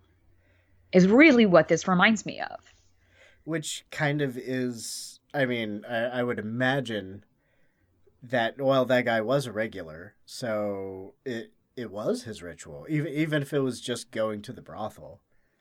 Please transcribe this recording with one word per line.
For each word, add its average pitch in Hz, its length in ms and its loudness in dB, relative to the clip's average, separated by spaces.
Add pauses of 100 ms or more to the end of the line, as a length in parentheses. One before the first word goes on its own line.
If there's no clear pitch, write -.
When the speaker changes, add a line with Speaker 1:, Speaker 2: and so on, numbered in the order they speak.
(920)
Speaker 1:
is 185 140 8
really 240 400 8
what 170 220 6
this 160 180 2
reminds 190 380 4
me - 160 -10
of. - 180 -10 (840)
Speaker 2:
Which 156 460 -6
kind 147 320 0
of 127 160 -2
is, 123 840 -6 (140)
I 143 120 2
mean, 110 420 -4
I, 120 80 -4
I 123 260 -2
would 120 160 -2
imagine 113 880 -2 (960)
that, 117 380 -2
well, 135 240 4
that 123 220 2
guy 117 160 2
was 131 240 0
a 113 60 -10
regular, 95 640 -8 (120)
so 98 880 -6 (100)
it, 113 280 -8 (240)
it 113 140 -8
was 127 340 -4
his 98 180 -12
ritual, 80 480 -16
even, 151 220 -2
even 151 300 -2
if 139 100 -10
it 147 80 2
was 131 200 -2
just 120 300 -8
going 110 320 -2
to 123 100 -14
the - 80 -16
brothel. 92 600 -14 (400)